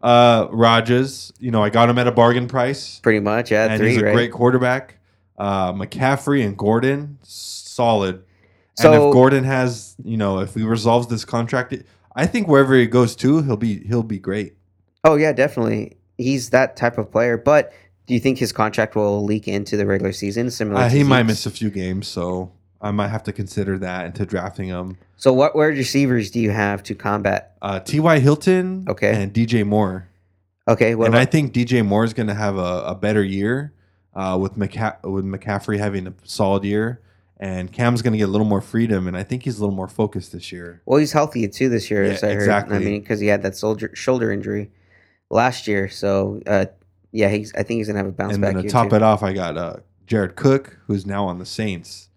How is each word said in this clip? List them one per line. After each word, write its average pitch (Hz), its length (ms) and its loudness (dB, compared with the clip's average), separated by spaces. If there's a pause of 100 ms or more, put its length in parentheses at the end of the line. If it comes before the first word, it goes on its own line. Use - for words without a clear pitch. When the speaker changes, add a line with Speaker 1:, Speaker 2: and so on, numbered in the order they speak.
Speaker 1:
Uh, 120 500 6
Rodgers, 117 880 2
you 123 120 -6
know, 110 120 2
I 107 60 2
got 117 200 6
him 120 80 2
at 123 100 2
a 120 40 2
bargain 120 360 4
price. 131 520 -4
Speaker 2:
Pretty 107 200 2
much, 107 320 -2
yeah, 110 180 2
Speaker 1:
And 110 100 -2
Speaker 2:
three, 110 140 2
Speaker 1:
he's 120 80 2
a 104 40 2
Speaker 2:
right? 104 80 2
Speaker 1:
great 117 180 0
quarterback. 127 680 0 (400)
Uh, 98 360 -2
McCaffrey 135 720 -2
and 101 120 -6
Gordon, 135 680 -2
solid. 107 920 -4
And 92 80 -20 (520)
Speaker 2:
So 151 340 6
Speaker 1:
if 143 40 4
Gordon 131 300 6
has, 127 600 -4
you 113 140 -6
know, 98 220 0
if 98 160 -6
he 110 80 -4
resolves 117 440 2
this 117 180 -6
contract, 123 480 -4 (420)
I 135 100 0
think 202 220 -2
wherever 139 280 6
he 120 120 8
goes 120 300 2
to, 151 260 2
he'll 123 140 0
be, 110 300 -2
he'll 117 160 -2
be 110 160 -6
great. 95 360 -6 (480)
Speaker 2:
Oh, 156 120 6
yeah, 151 180 2
definitely. 117 640 -2 (200)
He's 127 340 -4
that 131 240 2
type 120 220 -2
of 107 140 -6
player. 117 260 0
But 147 360 2 (320)
do 127 80 -4
you 120 60 2
think 131 180 0
his 113 140 -4
contract 107 440 -2
will 104 280 0
leak 104 240 -4
into 101 300 -4
the 101 80 0
regular 98 260 0
season, 113 400 -4
similar 107 300 -2
Speaker 1:
Uh, 120 80 2
Speaker 2:
to 120 60 2
Speaker 1:
he 143 80 4
might 135 180 6
Speaker 2:
Zeke's? 113 60 4
Speaker 1:
miss 110 200 0
a 117 40 -6
few 110 180 -4
games, 92 380 -6
so 92 440 -6 (300)
I 104 100 -6
might 104 160 -2
have 104 160 -6
to 104 80 -8
consider 95 480 -6
that 92 260 -8
into 85 200 -8
drafting 92 420 -8
him. 92 300 -8 (200)
Speaker 2:
So 131 160 4
what 139 220 2
wide 156 220 0
receivers 127 540 0
do 120 80 -4
you 107 120 0
have 101 320 -2
to 104 120 -10
combat? 101 680 -4
Speaker 1:
Uh, 98 180 -6
T 147 200 -4
Y 156 200 4
Hilton 185 680 2
Speaker 2:
Okay. 107 220 0 (120)
Speaker 1:
and 98 100 -6
D 113 120 0
J 110 180 0
Moore. 101 460 -2 (580)
Speaker 2:
Okay, 113 280 4
what 113 100 2
Speaker 1:
And 113 100 4
Speaker 2:
about 120 60 6
Speaker 1:
I 131 40 4
think 143 280 0
D 123 120 0
J 120 160 2
Moore 104 220 2
is 113 100 -2
gonna 107 220 -4
have 101 220 -4
a, 90 300 -4
a 90 80 -6
better 104 280 0
year, 107 500 -4 (400)
uh, 95 280 -4
with 98 160 -6
McCa-, - 520 -6
with 95 160 -4
McCaffrey 101 540 -6
having 98 280 -6
a 92 60 -14 (100)
solid 98 420 -2
year, 107 340 -4 (380)
and 92 340 -8
Cam's 120 300 0
gonna 110 160 0
get 107 60 2
a 98 80 0
little 107 160 2
more 104 140 2
freedom, 110 460 -2
and 90 80 -6
I 92 80 -6
think 127 200 -8
he's 120 140 -6
a 107 40 -6
little 101 140 -2
more 92 120 -8
focused 104 460 -6
this - 180 -16
year. 87 340 -18
Speaker 2:
Well, 139 140 4
he's 151 140 -2
healthy 147 340 0
too 131 220 -2
this 113 200 -2
year, 101 160 0
Speaker 1:
Yeah, 98 80 0
Speaker 2:
as - 100 -6
I 104 100 0
heard. 101 60 -2
Speaker 1:
exactly. 101 360 0
Speaker 2:
I 101 40 0
mean, 101 240 -2
'cause 104 180 -6
he 104 60 0
had 101 160 2
that 98 120 -6
soldier, - 380 -4
shoulder 123 360 -2
injury 101 420 -6 (600)
last 120 380 0
year, 98 180 -2
so, 101 580 -4
uh, 98 200 0 (480)
yeah, 107 160 2
he's, 104 240 -4
I 98 100 -4
think 117 140 -4
he's 107 100 -4
gonna 104 120 -4
have 98 80 -4
a 98 40 -8
bounce 101 220 -6
Speaker 1:
And 101 80 -2
Speaker 2:
back 101 140 0
Speaker 1:
then - 20 -2
to 92 60 -2
Speaker 2:
year 104 80 -6
Speaker 1:
top 110 180 4
Speaker 2:
too. 110 80 4
Speaker 1:
it 107 60 6
off, 107 200 4
I 98 80 -2
got, 87 260 -6
uh, 85 200 -8 (280)
Jared 101 300 -2
Cook, 135 520 0
who's 101 180 -4
now 101 220 -4
on 90 120 -8
the 92 60 -14
Saints - 720 -10